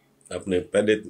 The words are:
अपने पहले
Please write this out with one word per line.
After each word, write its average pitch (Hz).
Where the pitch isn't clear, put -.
अपने 90
पहले 104